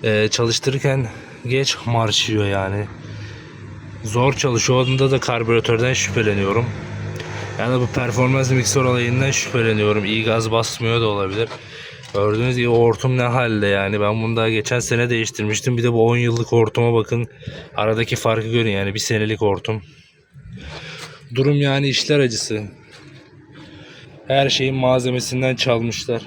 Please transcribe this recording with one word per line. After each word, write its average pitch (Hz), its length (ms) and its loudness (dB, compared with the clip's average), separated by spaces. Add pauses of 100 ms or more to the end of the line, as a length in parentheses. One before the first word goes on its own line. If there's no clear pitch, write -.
e, 107 240 4
çalıştırırken 131 800 0 (380)
geç 131 300 0 (100)
marşlıyor 110 600 0
yani. 98 400 -2 (1160)
Zor 120 280 2
çalışıyor. 127 540 2
Onda 131 240 2
da 135 100 2
karbüratörden 117 720 2
şüpheleniyorum. 104 760 0 (920)
Yani 123 220 0
bu 123 60 0
performans 127 640 0
mikser 127 300 2
olayından 127 500 2
şüpheleniyorum. 107 760 2
İyi 110 200 0
gaz 113 260 2
basmıyor 113 500 0
da 113 60 2
olabilir. 101 420 -2 (680)
Gördüğünüz 107 420 2
gibi 120 100 2
hortum 117 520 4
ne 123 40 2
halde 117 440 2
yani. 98 340 2
Ben 104 220 2
bunu 113 140 -2
daha 113 120 2
geçen 110 300 0
sene 120 320 0
değiştirmiştim. 113 680 -2
Bir 113 40 -2
de 120 100 2
bu 113 140 4
on 117 100 4
yıllık 117 320 0
hortuma 117 460 4
bakın. 117 320 0 (480)
Aradaki 110 420 0
farkı 113 320 0
görün 113 220 2
yani. 98 240 -2
Bir 107 40 -6
senelik 107 420 0
hortum. 104 420 -2 (1500)
Durum 135 220 2
yani 139 320 2
işler 143 320 2
acısı. 110 420 0 (1700)
Her 135 200 4
şeyin 135 260 0
malzemesinden 127 840 0
çalmışlar. 117 720 -2